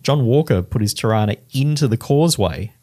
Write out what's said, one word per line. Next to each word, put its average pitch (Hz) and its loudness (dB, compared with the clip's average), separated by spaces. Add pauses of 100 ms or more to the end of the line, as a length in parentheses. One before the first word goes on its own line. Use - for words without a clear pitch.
John 139 0
Walker 120 2
put 101 -4
his 104 -2
Tirana 107 0 (160)
into 143 0
the 113 0
causeway 107 0